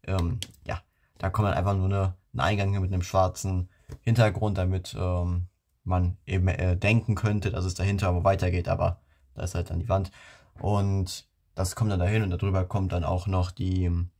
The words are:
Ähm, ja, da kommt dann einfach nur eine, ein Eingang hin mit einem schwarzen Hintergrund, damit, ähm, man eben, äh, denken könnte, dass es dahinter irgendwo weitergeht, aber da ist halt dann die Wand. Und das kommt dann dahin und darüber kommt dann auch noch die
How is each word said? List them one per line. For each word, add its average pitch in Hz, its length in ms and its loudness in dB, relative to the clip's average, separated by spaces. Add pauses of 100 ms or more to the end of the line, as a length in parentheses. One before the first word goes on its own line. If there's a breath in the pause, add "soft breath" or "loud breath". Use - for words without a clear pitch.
Ähm, 87 380 0 (260)
ja, 95 160 -6 (360)
da 95 100 -4
kommt 101 200 2
dann 87 60 0
einfach 98 220 0
nur 95 100 2
eine, 95 280 0 (180)
ein 113 80 -4
Eingang 98 320 2
hin 101 80 0
mit 92 100 0
einem 90 120 0
schwarzen 92 680 0 (320 loud breath)
Hintergrund, 104 560 2
damit, 92 420 -2
ähm, 90 480 0 (380)
man 90 400 2
eben, 95 240 2
äh, 90 260 2
denken 107 400 2
könnte, 104 360 0
dass 92 160 -2
es 90 80 -4
dahinter 98 320 0
irgendwo 87 180 2
weitergeht, 90 440 2
aber 87 320 0 (340 soft breath)
da - 80 -8
ist - 120 -6
halt 87 140 -4
dann 85 120 -4
die 117 100 -6
Wand. 95 200 0 (480 loud breath)
Und 98 720 -2 (260)
das 90 220 -4
kommt 107 140 0
dann 92 100 0
dahin 107 220 2
und 95 80 -2
darüber 95 340 0
kommt 95 280 -2
dann 87 120 -2
auch 90 220 -2
noch 90 240 0
die 92 400 0 (300)